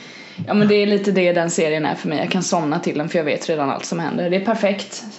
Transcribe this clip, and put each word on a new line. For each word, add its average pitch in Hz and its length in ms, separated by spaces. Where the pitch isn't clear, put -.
Ja, 175 60
men 208 140
det 208 80
är 208 120
lite 202 240
det 175 220
den 170 180
serien 156 340
är 170 100
för 175 140
mig. 147 80
Jag 175 140
kan 180 120
somna 165 360
till 151 180
den 156 120
för 175 80
jag 160 80
vet 135 240
redan 147 200
allt - 160
som 170 140
händer. 170 300
Det 180 60
är 190 100
perfekt 208 580